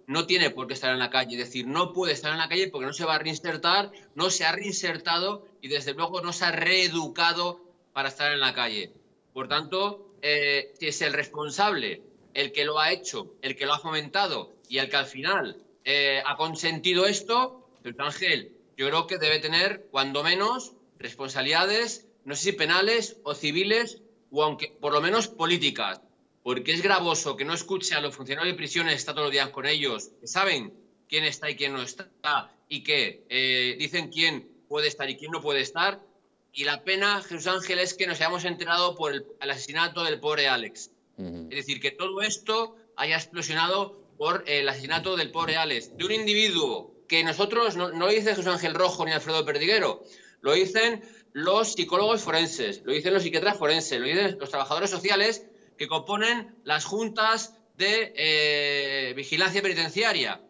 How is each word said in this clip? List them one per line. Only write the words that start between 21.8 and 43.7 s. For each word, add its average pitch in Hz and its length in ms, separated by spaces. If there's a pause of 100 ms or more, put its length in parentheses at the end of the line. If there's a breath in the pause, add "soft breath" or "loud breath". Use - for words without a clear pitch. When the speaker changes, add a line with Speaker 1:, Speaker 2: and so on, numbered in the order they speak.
Speaker 1:
no 143 100
sé 139 80
si 190 100
penales 190 720
o 147 120
civiles, 196 680 (280)
o 147 120
aunque, 151 380
por 147 120
lo 147 80
menos 214 280
políticas, 151 720 (420)
porque 123 300
es 170 100
gravoso 175 540
que 139 100
no 165 80
escuche 185 400
a 151 60
los 143 140
funcionarios 147 400
de - 40
prisiones, 160 380
está - 160
todos 151 140
los 139 60
días 139 160
con 135 180
ellos, 143 440 (100)
que - 60
saben 175 480 (340)
quién 156 160
está 151 240
y 143 80
quién 139 160
no 135 80
está, 147 720 (180)
y 143 140
que, 139 480
eh, 127 480
dicen 151 320
quién 156 400 (180)
puede 151 200
estar 139 200
y 131 80
quién 151 140
no 160 100
puede 143 200
estar, 180 400 (520)
y 139 120
la 147 180
pena, 196 400
Jesús 170 240
Ángel, 185 320
es 185 160
que 185 120
nos 160 140
hayamos 175 240
enterado 175 500
por 156 180
el, 139 140 (140)
el 139 100
asesinato 165 520
del 156 160
pobre 147 300
Alex. 117 420 (260)
Speaker 2:
Ujú. 85 340
Speaker 1:
Es 135 60
decir, 139 240
que 139 120
todo 190 280
esto 220 560 (200)
haya 156 200
explosionado 170 920 (100)